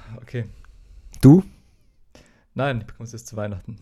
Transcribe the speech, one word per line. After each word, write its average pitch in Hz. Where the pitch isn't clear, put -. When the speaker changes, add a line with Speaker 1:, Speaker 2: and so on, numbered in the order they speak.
Speaker 1:
okay. 117
Speaker 2:
Du? 156
Speaker 1:
Nein, 127
ich -
bekomme -
es 120
erst 113
zu 113
Weihnachten. 104